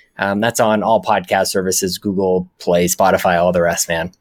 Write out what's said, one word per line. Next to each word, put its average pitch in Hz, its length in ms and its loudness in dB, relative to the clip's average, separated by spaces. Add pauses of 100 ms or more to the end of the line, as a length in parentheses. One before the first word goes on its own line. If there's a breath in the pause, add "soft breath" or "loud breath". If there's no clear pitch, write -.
(160 soft breath)
Um, 101 240 -2
that's 113 200 0
on 107 220 2
all 107 200 2
podcast 95 460 0
services, 92 500 -2
Google 92 500 -2 (100)
Play, 87 280 0
Spotify, 90 520 2
all 90 140 2
the 87 80 0
rest, 85 300 -2
man. 85 200 -4 (100)